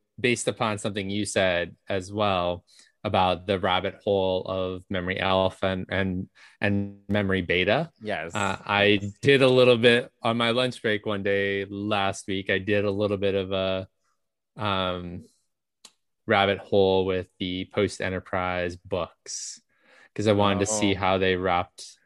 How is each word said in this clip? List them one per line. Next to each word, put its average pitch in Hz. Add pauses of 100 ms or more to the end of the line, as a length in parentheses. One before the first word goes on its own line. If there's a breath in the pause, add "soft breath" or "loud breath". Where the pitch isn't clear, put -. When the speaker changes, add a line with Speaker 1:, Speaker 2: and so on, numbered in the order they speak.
(200)
Speaker 1:
based 120
upon 107
something 98
you 104
said 90 (120)
as 98
well 92 (380 soft breath)
about 92
the 101
rabbit 92
hole 95
of 92
Memory 95
Alpha 95
and, 95
and, 92 (300 soft breath)
and 101
Memory 98
Beta. 92 (100)
Speaker 2:
Yes. 87
Speaker 1:
Uh, 101
I 104 (220)
did 139
a 135
little 127
bit 120 (100)
on 117
my 117
lunch 123
break 107
one 101
day 98
last 101
week. 98
I 98
did 101
a 104
little 101
bit 98
of 95
a, 95 (760)
um, 90 (1000)
rabbit 98
hole 95
with 92 (120)
the 92
post 101
Enterprise 90
books, - (520 soft breath)
'cause 104
I 107
wanted 101
to 98
see 104
Speaker 2:
Oh. 92
Speaker 1:
how 95
they 92
wrapped, 90